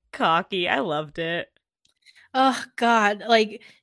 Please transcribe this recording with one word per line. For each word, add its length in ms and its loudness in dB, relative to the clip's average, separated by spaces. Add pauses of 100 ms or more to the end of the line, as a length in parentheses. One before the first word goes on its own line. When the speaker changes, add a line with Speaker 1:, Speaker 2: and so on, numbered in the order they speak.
(120)
Speaker 1:
cocky. 560 -2
I 120 0
loved 380 -6
it. 300 -6 (840)
Speaker 2:
Oh, 280 2 (140)
God. 500 2
Like, 360 2 (200)